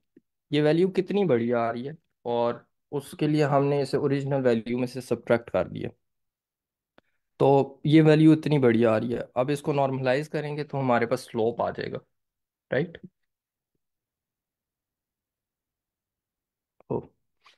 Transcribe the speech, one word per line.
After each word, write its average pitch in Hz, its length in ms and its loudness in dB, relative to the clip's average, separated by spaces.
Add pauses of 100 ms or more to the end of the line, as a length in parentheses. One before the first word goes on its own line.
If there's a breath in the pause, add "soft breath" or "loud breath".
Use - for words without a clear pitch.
(520)
ये 147 100 0
value 165 260 2
कितनी 190 360 -2
बड़ी 120 280 0
आ 117 180 -2
रही 123 140 -10
है, 151 120 -12 (280)
और 120 420 -4 (260)
उसके 147 360 -4
लिए 151 160 2
हमने 143 380 0
इसे 135 140 -4
original 139 460 -2
value 120 360 0
में 127 80 -4
से 127 140 -12
subtract 117 500 -2
कर 92 180 -2
दिया, - 220 -10 (1500)
तो 139 460 2
ये 156 140 6
value 156 320 6
इतनी 151 260 2
बड़ी 117 260 4
आ 110 140 2
रही 120 140 -4
है। - 240 -8
अब 123 140 -2
इसको 147 220 -4
normalize 135 560 -2
करेंगे 147 360 -8
तो 143 140 -8
हमारे 120 280 0
पास 127 140 -4
स्लोप 117 420 -4
आ 98 80 -4
जाएगा, - 280 -10 (720)
right? 165 300 -4 (4000)
ओ, - 100 -4 (580 soft breath)